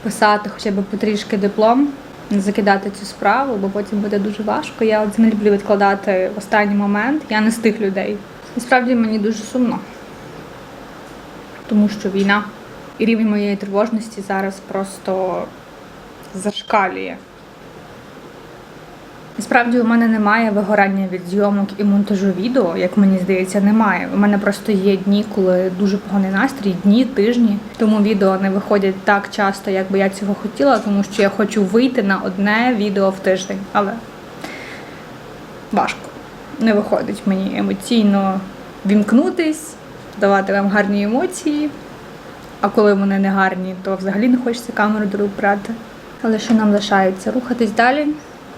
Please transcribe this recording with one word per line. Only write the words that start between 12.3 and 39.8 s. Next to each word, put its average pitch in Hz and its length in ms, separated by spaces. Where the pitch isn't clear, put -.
і 220 60
рівень 226 260
моєї 202 260
тривожності 208 720
зараз 196 400
просто 190 760
зашкалює. 185 840
Насправді 240 420
у 233 40
мене 233 240
немає 220 420
вигорання 196 640
від 180 160
зйомок 202 400
і 214 60
монтажу 202 420
відео, 214 360
як 180 200
мені 196 220
здається, 185 420
немає. 202 540
У - 20
мене 202 220
просто 202 340
є 196 240
дні, 202 280
коли 185 440
дуже 202 200
поганий 196 320
настрій, 196 440
дні, 220 200
тижні. 214 540
Тому 214 260
відео 196 360
не 196 120
виходять 196 440
так 202 260
часто, 196 400
як 190 200
би 196 80
я 196 100
цього 196 260
хотіла, 233 440
тому 202 240
що 214 100
я 196 60
хочу 202 360
вийти 233 380
на 196 160
одне 208 600
відео 196 320
в 190 80
тиждень. 190 400
Але 202 200
важко. - 360
Не 226 120
виходить 208 540
мені 190 320
емоційно 196 840
вімкнутись, 302 880